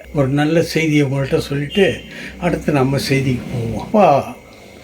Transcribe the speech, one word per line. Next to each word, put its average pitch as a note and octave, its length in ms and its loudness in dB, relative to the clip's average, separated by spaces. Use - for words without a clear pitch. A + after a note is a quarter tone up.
ஒரு C#3+ 140 2
நல்ல D3+ 340 2
செய்தியை D#3 440 2
உங்கள்கிட்ட C#3 320 -2
சொல்லிட்டு, C#3+ 640 0
அடுத்து E3+ 320 -2
நம்ம C#3 260 2
செய்திக்கு C3+ 300 0
போவோம். A2+ 320 -6
அப்பா E3+ 500 4